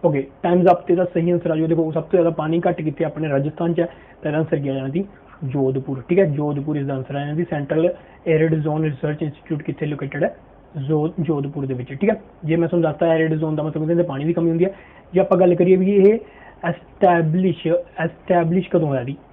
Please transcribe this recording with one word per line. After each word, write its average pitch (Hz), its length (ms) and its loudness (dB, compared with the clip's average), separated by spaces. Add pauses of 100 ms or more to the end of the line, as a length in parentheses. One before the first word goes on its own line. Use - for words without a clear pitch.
ਓਕੇ, 143 220 0 (160)
ਟਾਈਮਜ਼ 180 240 4
ਅਪ 180 140 4
ਤੇ - 120 0
ਇਹਦਾ 180 120 2
ਸਹੀ 175 260 0
ਆਨਸਰ 170 200 -2
ਆ 156 40 0
ਜਾਊਗਾ। 160 120 0
ਦੇਖੋ, 160 240 0
ਸਭ 156 100 -4
ਤੋਂ 156 100 -10
ਜ਼ਿਆਦਾ 170 180 4
ਪਾਣੀ 160 400 -2
ਘੱਟ 175 120 -4
ਕਿੱਥੇ 156 240 -2
ਆਪਣੇ 151 240 -6
ਰਾਜਸਥਾਨ 147 440 -2
'ਚ 160 60 0
ਹੈ, 170 60 2
ਤਾਂ - 460 -10
ਇਹਦਾ 151 60 -2
ਆਨਸਰ 160 200 0
ਕੀ 143 120 -4
ਆ 135 40 -2
ਜਾਣਾ 135 140 -6
ਜੀ? 170 180 -2 (380)
ਜੋਧਪੁਰ। 135 680 -2
ਠੀਕ 175 100 2
ਹੈ, 196 60 6
ਜੋਧਪੁਰ 147 520 -2
is 143 60 -4
the 139 100 -4
answer 135 220 -8
ਆ 143 40 -4
ਜਾਣਾ 147 140 -6
ਜੀ। 165 100 -4
ਸੈਂਟਰਲ 156 500 -2 (340)
ਐਰਿਡ 160 280 2
ਜ਼ੋਨ 156 280 -2
ਰਿਸਰਚ 151 380 -4
ਇੰਸਟੀਚਿਊਟ 151 400 -6
ਕਿੱਥੇ - 240 -6
ਲੋਕੇਟਿਡ 143 380 -6
ਹੈ? - 120 -2 (520)
ਜੋ-, 156 320 0
ਜੋਧਪੁਰ 143 460 -4
ਦੇ 135 80 -4
ਵਿੱਚ। 127 200 -8
ਠੀਕ 202 160 0
ਹੈ, 214 120 -2 (240)
ਜੇ 160 100 0
ਮੈਂ 170 120 2
ਤੁਹਾਨੂੰ 165 240 2
ਦੱਸਤਾ 156 140 -2
ਐਰਿਡ 160 280 2
ਜ਼ੋਨ 156 220 -2
ਦਾ 151 80 -4
ਮਤਲਬ 156 280 -2
ਇਹਦੇ 170 120 2
ਪਾਣੀ 143 220 -4
ਦੀ 170 80 0
ਕਮੀ 170 160 2
ਹੁੰਦੀ 170 160 2
ਹੈ। 196 100 -4 (380)
ਜੇ 180 60 2
ਆਪਾਂ 190 180 2
ਗੱਲ 175 180 6
ਕਰੀਏ 180 200 4
ਵੀ 190 160 2
ਇਹ 208 280 6 (440)
ਐਸਟੈਬਲਿਸ਼, 170 1040 2 (320)
ਐਸਟੈਬਲਿਸ਼ 170 720 0
ਕਦੋਂ 160 180 2
ਹੋਇਆ 131 160 -2
ਜੀ? 135 140 -8 (160)